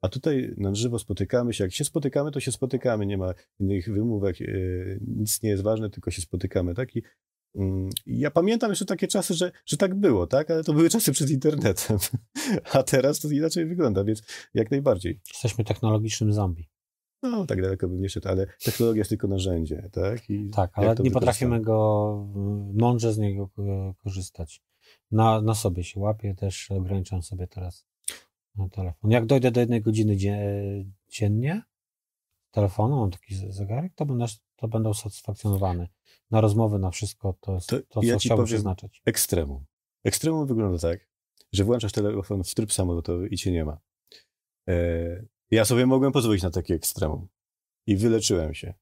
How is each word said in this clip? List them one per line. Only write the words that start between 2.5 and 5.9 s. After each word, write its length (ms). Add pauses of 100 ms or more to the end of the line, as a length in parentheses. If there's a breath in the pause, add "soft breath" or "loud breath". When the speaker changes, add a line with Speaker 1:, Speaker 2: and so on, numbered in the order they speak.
Speaker 1:
spotykamy, 540
nie 120
ma 160 (260 soft breath)
innych 320
wymówek, 500
e, 20 (640)
nic 360
nie 80
jest 120
ważne, 280